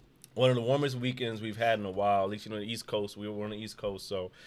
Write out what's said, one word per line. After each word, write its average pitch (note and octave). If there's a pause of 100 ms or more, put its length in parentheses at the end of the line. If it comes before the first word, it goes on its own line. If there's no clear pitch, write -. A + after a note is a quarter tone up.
(320)
one B2+
of B2+
the A#2
warmest C3+
weekends B2
we've A2
had A#2
in G#2
a G2
while, G2
at G2
least, G#2+
you G#2+
know, G#2+
the G#2
East A2
Coast. G#2
We G#2
were G#2
on G#2+
the G#2+
East A2
Coast, G2
so, F#2 (160)